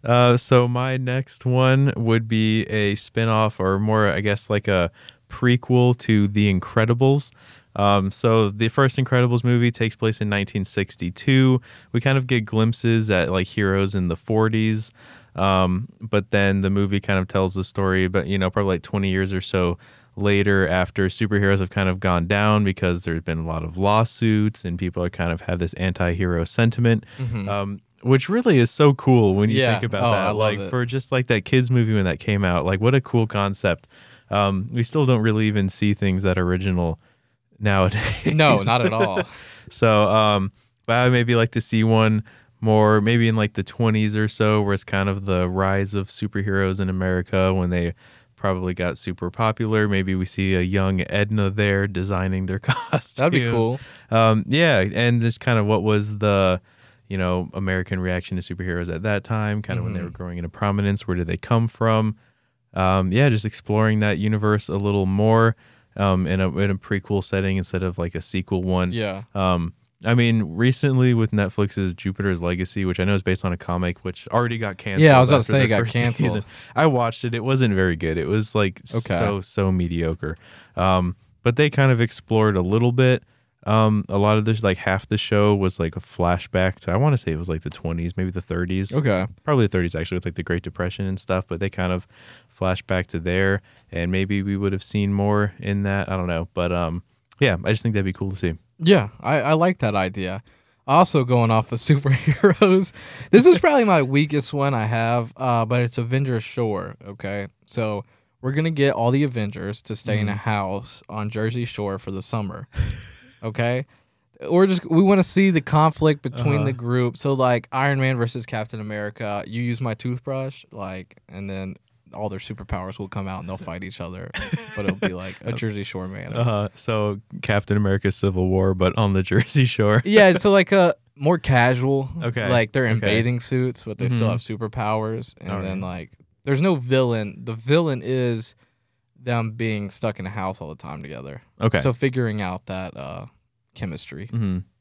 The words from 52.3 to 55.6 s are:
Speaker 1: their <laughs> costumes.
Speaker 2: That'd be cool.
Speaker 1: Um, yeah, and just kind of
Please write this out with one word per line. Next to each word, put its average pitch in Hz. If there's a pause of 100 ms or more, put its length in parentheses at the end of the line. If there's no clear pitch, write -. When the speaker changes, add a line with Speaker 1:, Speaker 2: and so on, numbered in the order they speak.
Speaker 1:
their 92
<laughs> -
costumes. -
Speaker 2:
That'd 151
be 123
cool. 117 (300)
Speaker 1:
Um, 113
yeah, 139 (140)
and 120
just 117
kind 117
of 104